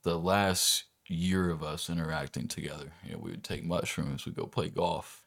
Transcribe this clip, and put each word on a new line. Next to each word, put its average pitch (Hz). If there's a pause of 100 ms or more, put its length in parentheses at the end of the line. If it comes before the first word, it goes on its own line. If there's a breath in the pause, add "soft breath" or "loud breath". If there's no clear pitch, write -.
the 85
last 95 (240)
year 92
of 80
us 78
interacting 80
together. 73 (100)
You -
know, 80
we 82
would 85
take -
mushrooms, -
we'd -
go -
play -
golf, -